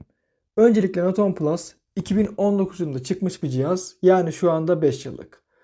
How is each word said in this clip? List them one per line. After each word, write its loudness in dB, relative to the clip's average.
Öncelikle 4
Note 0
on 0
Plus -4
iki -2
bin 2
on 0
dokuz -4
yılında -6
çıkmış -4
bir -4
cihaz. -4
Yani 4
şu 0
anda 0
beş 0
yıllık. -16